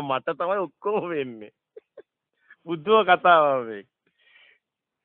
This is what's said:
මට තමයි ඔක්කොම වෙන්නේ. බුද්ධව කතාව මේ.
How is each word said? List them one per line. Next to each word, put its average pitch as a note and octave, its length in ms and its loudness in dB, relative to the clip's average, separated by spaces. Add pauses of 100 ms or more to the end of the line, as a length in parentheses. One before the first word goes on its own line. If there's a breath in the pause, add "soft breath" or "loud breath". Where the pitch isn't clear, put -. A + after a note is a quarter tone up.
මට C3+ 320 -6
තමයි F#3 220 -4
ඔක්කොම F#3 500 -6
වෙන්නේ. B2 420 -10 (1120 soft breath)
බුද්ධව E3+ 420 0
කතාව D#3+ 600 4
මේ. G#2+ 180 -12 (1200 soft breath)